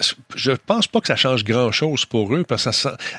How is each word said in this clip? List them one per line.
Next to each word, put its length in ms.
je 160
pense 360
pas 140
que 60
ça 100
change 260
grand-chose 600
pour 280
eux, 140
parce 160
que 80
ça 180
sent, 60